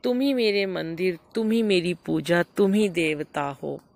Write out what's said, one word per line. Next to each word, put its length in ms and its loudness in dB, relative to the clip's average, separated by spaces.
तुम 160 0
ही 140 2
मेरे 320 2
मंदिर, 520 -4
तुम 160 0
ही 120 2
मेरी 320 2
पूजा, 480 0
तुम 320 2
ही 140 2
देवता 540 -2
हो, 380 -8